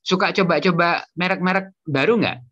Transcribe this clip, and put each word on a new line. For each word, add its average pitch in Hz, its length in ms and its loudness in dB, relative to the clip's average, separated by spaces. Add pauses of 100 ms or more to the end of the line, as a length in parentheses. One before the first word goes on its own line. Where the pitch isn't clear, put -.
Suka 185 240 0
coba-coba 170 720 2 (160)
merek-merek 185 640 -2
baru 165 400 0
nggak, 98 140 -2 (160)